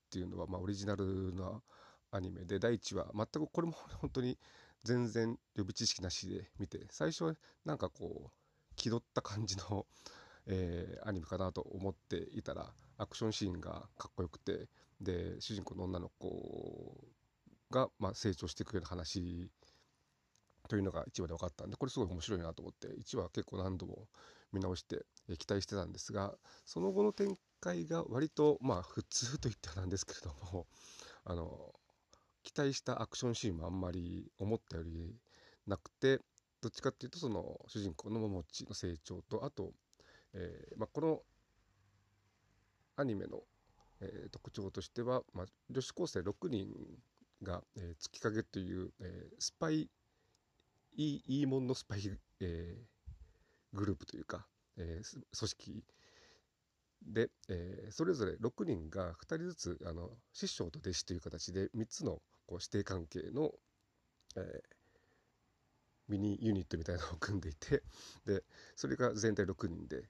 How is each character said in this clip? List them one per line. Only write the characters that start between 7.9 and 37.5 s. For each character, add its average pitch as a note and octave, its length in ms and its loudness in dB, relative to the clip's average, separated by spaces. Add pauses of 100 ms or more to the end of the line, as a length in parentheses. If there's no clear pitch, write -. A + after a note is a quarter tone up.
う、 - 440 -20
気 - 140 0
取 A#2 120 4
っ - 20 -10 (100)
た - 80 2
感 G#2+ 240 -2
じ G2 120 -2
の、 G2+ 280 -2 (640)
え F2 560 0
ー、 - 40 -6
ア G#2 40 0
ニ F#2+ 80 0
メ D#2+ 60 -4
か F#2 120 -2
な F#2 140 2
と - 100 -2
思 F#2+ 300 -2
っ - 20 -6
て - 400 -4
い - 80 -2
た - 120 -4
ら、 - 200 -6 (240)
ア G#2+ 80 -2
ク - 100 -8
シ - 80 -2
ョ A2 40 4
ン G#2+ 60 2
シ - 120 0
ー F2+ 100 2
ン E2+ 60 -4
が E2+ 260 -6 (100)
か - 120 -10
っ - 60 -20
こ F#2+ 80 0
よ E2+ 60 0
く - 100 -12
て、 - 280 -2 (320)
で、 F2+ 400 0
主 - 140 -4
人 G2 100 -2
公 - 120 -8
の F#2 100 -4
女 F#2 140 0
の F2 100 -6 (100)
子 G1+ 800 -6 (720)
が、 B2+ 180 6 (100)
ま G2 100 2
あ、 G#2 40 0
成 G#2 220 4
長 - 120 -4
し - 60 -4
て - 100 -4
い - 20 -2
く - 80 -4
よ F#2+ 60 2
う - 20 2
な D#2+ 60 -6
話 F2 640 -2 (1160)
と A#2 80 4
い G#2 40 8
う - 20 8
の F#2+ 100 4
が E2+ 160 0
一 - 140 -4
話 F2 60 0
で D#2 60 -4
分 E2 60 -2
か F2+ 80 0
っ F2 40 -2
た - 140 -8
ん - 40 -4
で、 G2+ 80 -6
こ - 80 2
れ B2+ 60 0
す - 80 0
ご A2 60 6
い E2+ 40 2
面 E2+ 120 -2
白 G#2 160 2
い - 40 0
な E2 120 -2
と - 80 -8
思 E2+ 100 -8
っ - 20 -14
て、 - 140 -8 (100)
一 B2 200 -4
話 F2+ 120 2
結 G#2 160 0
構 F#2+ 120 -6
何 F#2+ 200 2
度 F2+ 80 -4
も F2+ 220 -8 (440)
見 G2+ 80 2
直 F#2 160 2
し - 80 -4
て、 - 220 -4 (240)
え F#2 40 -2
ー、 E2+ 40 -2
期 - 100 -8
待 G2+ 140 4
し - 40 -2
て - 100 -2
た F#2 100 2
ん F2 60 -6
で F2+ 80 -8
す - 120 -8
が、 G2+ 220 0 (320)
そ - 160 -4
の G3 100 4
後 G3+ 120 6
の G#3 100 6
展 G3+ 220 2 (240)
開 F3 280 0
が E3 160 2
割 C#3+ 260 2
と、 D3+ 320 10
ま B2+ 140 6
あ、 F2+ 60 2
普 - 220 -4
通 B2 360 0
と - 80 0
い G#2+ 60 2
っ - 20 -10
て - 140 -10
は D#2+ 60 -8
な F#2+ 100 0
ん F2+ 40 0
で F#2 80 2
す - 80 -4
け - 80 -6
れ - 80 -10
ど D#2+ 120 -6 (180)
も、 F2+ 160 -4 (580)
あ F2+ 100 -2
の、 - 380 -6 (680)
期 - 140 -12
待 C#3 160 4
し - 80 -2
た A#2+ 200 0
ア A2 60 0
ク - 100 -8
シ - 80 2
ョ B2 40 6
ン A#2 60 2
シ A2+ 140 0
ー F2+ 40 2
ン D#2+ 40 0
も D#2+ 80 -2
あ E2+ 40 0
ん F#2 100 0
ま F2+ 120 2
り F2 480 -4
思 G#2 160 4
っ A2 40 2
た - 180 -8
よ E2 60 -2
り E2+ 320 -6 (520)
な G2 100 2
く - 140 -16
て、 C3+ 280 6 (420)
ど A#2 60 0
っ A2 40 -2
ち - 100 -10
か C3 80 2
っ B2+ 40 4
て - 120 -8
い - 20 -4
う - 40 -12
と、 - 80 -10
そ D#3 100 0
の、 - 380 -2